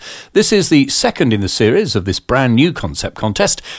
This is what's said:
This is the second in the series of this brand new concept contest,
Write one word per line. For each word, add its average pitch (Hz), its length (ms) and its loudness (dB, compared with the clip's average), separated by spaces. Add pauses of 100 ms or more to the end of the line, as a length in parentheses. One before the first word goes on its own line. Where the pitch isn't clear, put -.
(320)
This 214 200 2
is 196 160 2
the 143 200 4
second - 440 0
in 104 80 0
the 95 80 -2
series 123 480 0
of 95 80 -4
this 92 160 -4
brand 127 360 2
new 160 160 4
concept - 440 -8
contest, - 460 -2 (160)